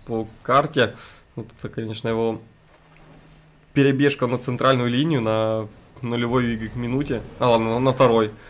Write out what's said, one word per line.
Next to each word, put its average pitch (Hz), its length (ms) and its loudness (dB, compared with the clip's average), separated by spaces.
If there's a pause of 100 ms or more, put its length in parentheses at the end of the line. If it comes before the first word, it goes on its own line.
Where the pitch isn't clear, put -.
по 113 220 -6 (140)
карте. 139 540 2 (400)
Вот 113 100 -10 (120)
это, 110 100 -12
конечно, 110 400 -8
его 113 320 -2 (1300)
перебежка 139 540 2
на 123 120 -2
центральную 123 520 0
линию 143 300 0
на 110 480 0 (340)
нулевой 120 720 -2
минуте. 123 480 -4 (160)
А, 123 120 2
ладно, 113 240 2
на, 123 40 -2
на 131 140 2
второй. 117 380 4 (200)